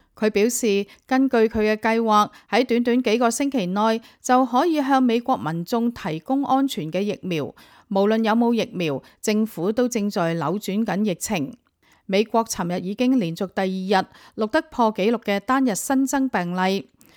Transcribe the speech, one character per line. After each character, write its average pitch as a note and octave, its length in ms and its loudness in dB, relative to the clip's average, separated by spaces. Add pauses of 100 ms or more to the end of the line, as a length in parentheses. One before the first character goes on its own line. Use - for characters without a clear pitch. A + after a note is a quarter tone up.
(160)
佢 G#3+ 140 0
表 G#3 180 2
示， G3+ 380 0 (200)
根 C4 220 2
據 B3+ 100 0
佢 A3 340 2
嘅 G#3+ 40 -2
計 A3+ 240 0
劃， G#3+ 300 2 (200)
喺 G3+ 160 2
短 A#3+ 160 2
短 B3 200 2
幾 A3+ 160 2
個 A#3 120 2
星 C#4 180 -2
期 A#3+ 180 -2
內 A3 360 0 (180)
就 B3+ 240 4
可 B3+ 220 2
以 D4+ 160 2
向 C4+ 180 2
美 A#3+ 200 2
國 A#3 160 -2
民 E3 280 -4
眾 A#3 280 -2
提 D#3+ 260 -6
供 C#4 260 -2
安 C4+ 220 2
全 D#3+ 240 -6
嘅 F3+ 100 -2
疫 G#3 220 -2
苗。 E3 320 -4 (340)
無 G3 180 2
論 A3 180 2
有 G#3+ 100 2
冇 A#3 180 4
疫 G#3+ 200 0
苗， D3 280 -4 (220)
政 G#3+ 240 0
府 F3+ 240 -4
都 B3 180 0
正 G#3 220 -2
在 E3+ 240 -2
扭 E3 240 -2
轉 G#3+ 260 -4
緊 G3+ 200 -2
疫 G3 100 0
情。 E3 400 -6 (520)
美 G3 180 2
國 A3+ 200 0
尋 F3 320 -6
日 F#3 40 -4
已 F#3 140 -6
經 B3+ 240 2
連 E3+ 160 -2
續 F#3+ 200 -6
第 F#3+ 400 -2
二 F#3+ 80 4
日 - 40 -8 (360)
錄 G#3+ 60 -2
得 D#4 140 0
破 A3+ 300 0
紀 G3+ 200 0
錄 A3+ 100 -2
嘅 G3+ 160 -2
單 C4 260 0
日 A3+ 120 0
新 C4+ 280 0
增 C4+ 240 0
病 F3+ 380 -2
例。 F#3+ 240 -2 (260)